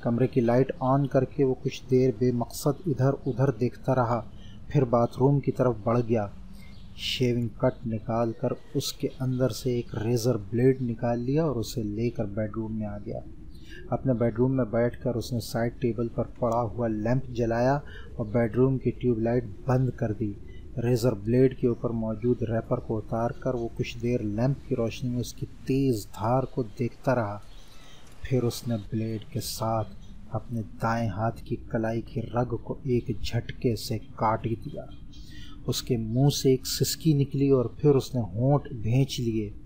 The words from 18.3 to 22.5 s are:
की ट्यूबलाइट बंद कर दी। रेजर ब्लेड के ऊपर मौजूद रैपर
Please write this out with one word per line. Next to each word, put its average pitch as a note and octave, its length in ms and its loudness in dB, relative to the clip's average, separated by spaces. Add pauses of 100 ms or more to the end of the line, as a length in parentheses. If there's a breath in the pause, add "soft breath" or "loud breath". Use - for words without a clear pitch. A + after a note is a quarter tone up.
की A#2+ 140 2
ट्यूबलाइट A#2+ 520 2
बंद B2 480 0
कर A2+ 200 -2
दी। G#2 260 -2 (400 loud breath)
रेजर A#2+ 360 2
ब्लेड A#2+ 440 4
के C3 100 2
ऊपर A#2+ 240 0
मौजूद A2+ 520 0
रैपर A2+ 360 0